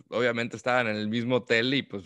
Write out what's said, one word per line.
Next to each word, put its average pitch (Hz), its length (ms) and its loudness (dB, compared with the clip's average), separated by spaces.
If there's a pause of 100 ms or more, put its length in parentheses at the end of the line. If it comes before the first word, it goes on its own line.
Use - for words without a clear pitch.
obviamente 117 480 -2
estaban 123 320 0
en 107 80 -2
el 107 120 -2
mismo 120 280 0
hotel 120 380 2
y, 127 80 0
pues, 98 240 -10